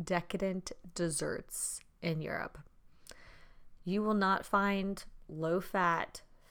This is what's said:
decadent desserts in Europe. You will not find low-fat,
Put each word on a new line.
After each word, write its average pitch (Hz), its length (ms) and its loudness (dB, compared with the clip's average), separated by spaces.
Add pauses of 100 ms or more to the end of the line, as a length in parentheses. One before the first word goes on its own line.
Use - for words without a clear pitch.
decadent 180 680 0 (220)
desserts - 880 -2 (200)
in 160 220 0
Europe. - 360 -4 (1300)
You 196 180 0
will 214 120 2
not 196 320 4
find 196 580 2 (240)
low-fat, 170 920 2 (280)